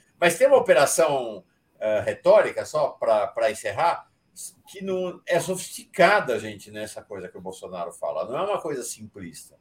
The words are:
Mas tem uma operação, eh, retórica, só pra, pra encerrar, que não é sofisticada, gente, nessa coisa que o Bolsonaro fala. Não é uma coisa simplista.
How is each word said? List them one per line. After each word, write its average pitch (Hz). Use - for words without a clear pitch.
Mas -
tem 262
uma 277
operação, 143
eh, 107
retórica, 131
só 147
pra, 110
pra 113
encerrar, 110
que 196
não 185
é 175
sofisticada, 180
gente, 104
nessa 107
coisa 92
que 95
o 92
Bolsonaro 90
fala. 80
Não 135
é 170
uma 196
coisa 139
simplista. 92